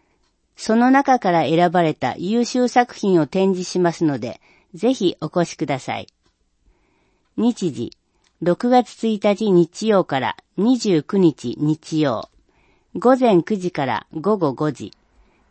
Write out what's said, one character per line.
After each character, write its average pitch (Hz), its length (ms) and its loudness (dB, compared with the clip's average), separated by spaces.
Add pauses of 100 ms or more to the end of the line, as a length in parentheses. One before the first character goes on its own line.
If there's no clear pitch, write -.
(560)
そ - 200 -2
の 240 160 4
中 269 260 4
か 185 140 0
ら 160 140 2
選 165 260 2
ば 175 100 2
れ 156 140 0
た 123 200 -4
優 220 300 -2
秀 247 220 0
作 247 260 0
品 185 260 2
を 151 60 2
展 190 280 0
示 180 100 -4
し 180 160 -4
ま 175 120 2
す 165 140 -2
の 139 140 0
で、 110 200 -10 (360)
ぜ 226 180 0
ひ 202 260 -2
お 156 60 -6
越 165 280 -2
し - 20 -18
く 160 100 -6
だ 135 140 -4
さ 110 180 -8
い。 98 100 -12 (1300)
日 208 360 -2
時、 113 240 -10 (420)
六 175 300 -2
月 247 380 0
一 214 120 -2
日 208 300 0
日 175 380 2
曜 202 180 2
か 139 140 -4
ら 113 180 -4 (180)
二 233 220 2
十 196 240 0
九 - 160 -4
日 160 420 2
日 151 420 -4
曜。 120 280 -4 (680)
午 247 220 4
前 220 240 4
九 214 140 -4
時 180 160 -6
か 135 160 -4
ら 113 260 -4
午 185 240 -2
後 151 160 -2
五 151 180 -4
時。 113 220 -14 (580)